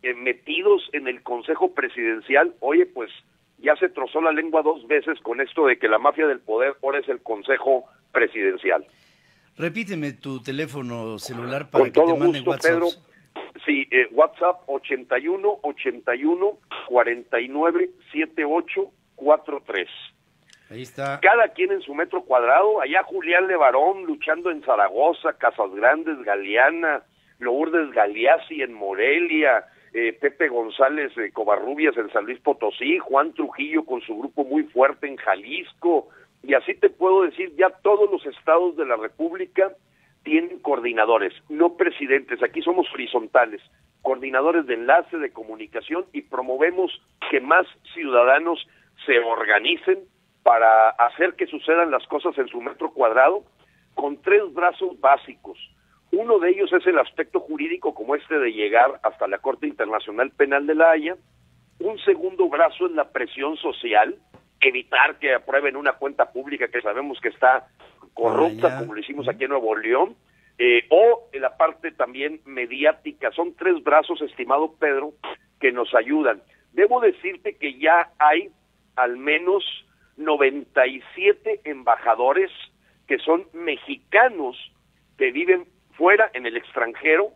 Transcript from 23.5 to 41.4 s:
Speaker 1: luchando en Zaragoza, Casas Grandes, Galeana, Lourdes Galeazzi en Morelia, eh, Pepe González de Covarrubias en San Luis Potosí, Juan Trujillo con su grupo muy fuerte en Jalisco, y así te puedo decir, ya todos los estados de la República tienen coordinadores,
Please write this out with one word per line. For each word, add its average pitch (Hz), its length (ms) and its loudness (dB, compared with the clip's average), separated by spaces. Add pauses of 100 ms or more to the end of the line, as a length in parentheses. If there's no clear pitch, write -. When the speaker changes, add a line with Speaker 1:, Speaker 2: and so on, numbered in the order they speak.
Speaker 1:
luchando 160 440 -4
en 156 140 -8
Zaragoza, 127 720 0
Casas 110 360 -2
Grandes, 143 500 0
Galeana, 120 800 0 (340)
Lourdes 147 540 -2
Galeazzi 120 720 0
en 120 100 -8
Morelia, 131 920 0 (280)
eh, 117 260 -4
Pepe 143 300 -2
González 127 680 -2
de 107 160 -6
Covarrubias 117 680 -2
en 107 140 -6
San 107 140 -4
Luis 123 140 -10
Potosí, 131 600 -4
Juan 151 340 -2
Trujillo 151 520 -6
con 123 160 -6
su 110 160 -12
grupo 139 260 -6
muy 143 200 -2
fuerte 139 440 0
en 135 100 -12
Jalisco, 143 920 -4 (320)
y - 140 -2
así - 180 -2
te - 160 4
puedo 190 340 2
decir, 170 320 -6
ya 185 140 4
todos 202 420 2
los - 140 -6
estados 165 500 0
de 151 100 -4
la 123 120 0
República 180 760 -4 (520)
tienen 165 360 -2
coordinadores, 113 760 0 (160)